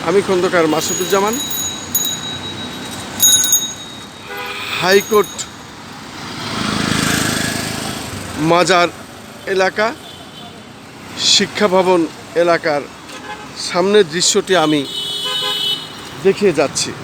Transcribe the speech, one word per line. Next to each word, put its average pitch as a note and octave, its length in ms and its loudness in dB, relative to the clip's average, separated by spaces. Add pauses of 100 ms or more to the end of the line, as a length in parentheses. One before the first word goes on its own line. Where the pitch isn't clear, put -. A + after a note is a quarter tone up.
আমি F#3 200 6
খন্দকার F3+ 480 4
মাসুদুজ্জামান, F#3+ 600 2 (3500)
হাইকোর্ট G3+ 540 4 (3000)
মাজার E3+ 500 6 (580)
এলাকা, F#3+ 400 2 (1500)
শিক্ষা G#3 340 2
ভবন F#3 320 6 (340)
এলাকার E3 480 2 (840)
সামনের G3 460 4
দৃশ্যটি F#3 420 2
আমি D3+ 240 4 (1400)
দেখে F#3+ 280 4
যাচ্ছি। C#3 380 0 (140)